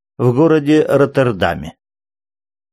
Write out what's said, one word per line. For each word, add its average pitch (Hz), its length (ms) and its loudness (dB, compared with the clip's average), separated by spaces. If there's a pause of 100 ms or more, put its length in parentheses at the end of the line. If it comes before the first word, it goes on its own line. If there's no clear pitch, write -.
(200)
в 120 160 0
городе 151 520 2
Роттердаме. 98 880 -2 (960)